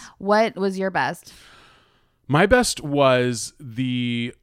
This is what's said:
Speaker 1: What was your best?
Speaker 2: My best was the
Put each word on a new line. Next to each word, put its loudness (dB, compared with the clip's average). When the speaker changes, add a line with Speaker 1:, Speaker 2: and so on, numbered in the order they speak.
Speaker 1:
What 2
was -4
your -2
best? -4
Speaker 2:
My 4
best 2
was 0
the -4